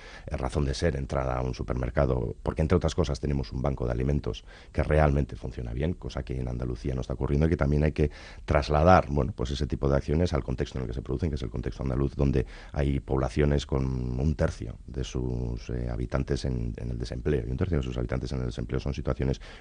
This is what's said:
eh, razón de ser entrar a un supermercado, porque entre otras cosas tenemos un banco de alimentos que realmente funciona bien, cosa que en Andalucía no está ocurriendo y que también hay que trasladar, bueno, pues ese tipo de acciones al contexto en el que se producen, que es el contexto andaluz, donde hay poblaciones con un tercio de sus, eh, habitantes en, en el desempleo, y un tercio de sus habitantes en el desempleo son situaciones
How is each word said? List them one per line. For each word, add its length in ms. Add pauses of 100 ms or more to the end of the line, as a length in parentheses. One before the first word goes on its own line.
(280)
eh, 100
razón 280
de 80
ser 220
entrar 340
a 120
un 120
supermercado, 880
porque 200
entre 160
otras 180
cosas 240
tenemos 320
un 100
banco 240
de 60
alimentos 540 (260)
que 120
realmente 520
funciona 380
bien, 200
cosa 300
que 160
en 80
Andalucía 460
no 80
está 140
ocurriendo 320
y 20
que 80
también 260
hay 80
que 200 (340)
trasladar, 640
bueno, 260
pues 160
ese 160
tipo 220
de 80
acciones 360
al 100
contexto 340
en 60
el 40
que 60
se 80
producen, 300
que 40
es 60
el 80
contexto 340
andaluz, 320
donde 300 (260)
hay 280
poblaciones 680
con 180 (360)
un 160
tercio 500
de 180
sus, 680
eh, 200
habitantes 540
en, 320
en 140
el 60
desempleo, 480
y 60
un 60
tercio 200
de 60
sus 140
habitantes 340
en 80
el 60
desempleo 340
son 140
situaciones 480 (200)